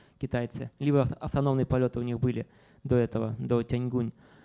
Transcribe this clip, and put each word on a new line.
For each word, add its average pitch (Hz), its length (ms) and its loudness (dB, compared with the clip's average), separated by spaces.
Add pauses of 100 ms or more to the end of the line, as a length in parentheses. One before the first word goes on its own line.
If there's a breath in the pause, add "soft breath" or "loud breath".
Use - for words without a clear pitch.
(200 soft breath)
китайцы, 120 580 -4
либо 143 220 4
авто-, 127 200 0
автономные 139 440 0
полеты 127 360 0
у - 20 -4
них 120 180 -4
были 117 260 -2 (380 soft breath)
до 131 120 2
этого, 113 420 0
до 120 240 0
Тяньгунь. 120 500 -2 (320 soft breath)